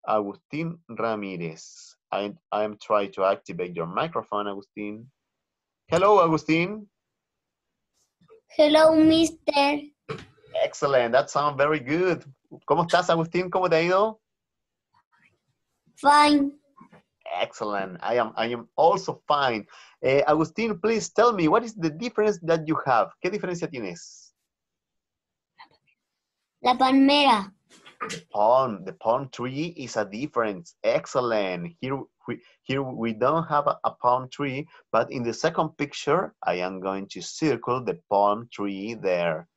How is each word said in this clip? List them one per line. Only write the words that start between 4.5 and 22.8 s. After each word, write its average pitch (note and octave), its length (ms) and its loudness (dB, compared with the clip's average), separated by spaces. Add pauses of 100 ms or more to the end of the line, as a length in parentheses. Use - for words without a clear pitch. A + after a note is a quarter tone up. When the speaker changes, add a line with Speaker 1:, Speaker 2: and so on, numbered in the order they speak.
Speaker 1:
Hello, F#3+ 320 4
Agustín. E3+ 720 0 (1700)
Speaker 2:
Hello, D#4 360 6
mister. D#4 840 4 (840)
Speaker 1:
Excellent. B2 520 0
That C#3 160 2
sounds D3 260 0
very D3 240 2
good. D#3+ 460 -2 (420)
¿Cómo E3 160 2
estás, F3 260 2
Agustín? E3+ 400 0
¿Cómo F3+ 200 0
te D#3+ 80 4
ha D#3+ 40 4
ido? G3 360 2 (1800)
Speaker 2:
Fine. D4 560 4 (880)
Speaker 1:
Excellent. G2 640 -6
I A2+ 140 -2
am, A2+ 200 0
I A2+ 120 -2
am A#2+ 280 -8
also E3+ 520 2
fine. C3 400 0 (340)
Eh, C3+ 260 2
Agustín, D#3+ 540 0
please A3 320 -2
tell A#3+ 180 4
me, F3 160 0
what A3 160 4
is G#3+ 120 -14
the E3 160 -4
difference G#3+ 500 -2
that E3 240 0
you D#3 100 -2 (120)